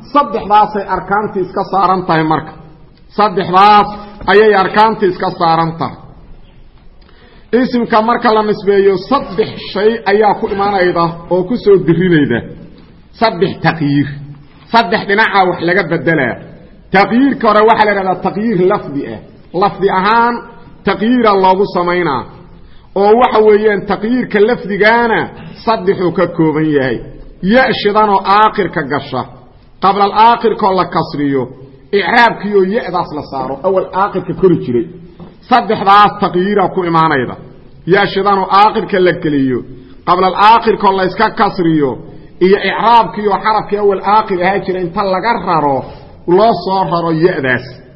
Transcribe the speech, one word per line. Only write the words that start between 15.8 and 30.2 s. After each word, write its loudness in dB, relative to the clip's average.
bedelaa. 0
Taqyiirka 2
hore 4
waxaa 4
la 0
yidhahdaa -2
taqyiir -2
lafdi -6
ah. -14
Lafdi 0
ahaan 2
taqyiira 2
loogu 4
samaynaa. -2
Oo 4
waxa 2
weeyaan 4
taqyiirka -2
lafdigaana 0
saddexuu 0
ka 2
kooban 0
yahay. 0
Ya 4
shidan 2
oo 2
aakhirka 0
gasha. -6
Qabla 2
al-aakhirkoo 2